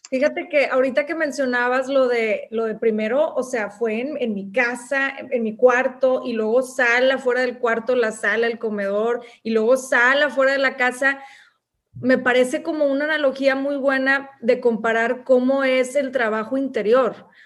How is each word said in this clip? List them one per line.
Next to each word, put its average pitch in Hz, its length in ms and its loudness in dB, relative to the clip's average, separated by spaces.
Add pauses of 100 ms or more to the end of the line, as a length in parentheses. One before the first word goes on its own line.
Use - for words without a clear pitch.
Fíjate 262 400 -2
que 277 180 2
ahorita 262 400 0
que 330 80 -6
mencionabas 254 720 -2
lo 269 200 2
de, 220 440 0
lo 220 140 -2
de 214 100 -4
primero, 220 580 0
o 262 80 -2
sea, 220 300 -4
fue 226 300 -4
en, 277 180 -6
en 226 160 -4
mi 196 160 -8
casa, 254 680 -2
en, - 160 -8
en 233 100 0
mi 220 120 -4
cuarto, 254 720 2
y 240 80 -4
luego 220 280 0
sala, 254 560 2
fuera 247 240 0
del 247 160 -4
cuarto, 226 380 0
la 220 160 2
sala, 214 340 -2
el 233 140 -4
comedor, 214 640 -2 (180)
y 226 100 -6
luego 226 260 4
sala, 262 520 2
fuera 262 220 2
de 277 80 0
la 262 180 0
casa, 269 420 0 (840)
me 254 160 4
parece 254 460 0
como 302 220 -2
una 277 200 0
analogía 269 500 0
muy 277 220 -2
buena 269 520 0 (120)
de 226 180 2
comparar 233 640 0
cómo 262 400 2
es 254 320 0
el 269 160 0
trabajo 220 460 -2
interior. 240 680 0 (180)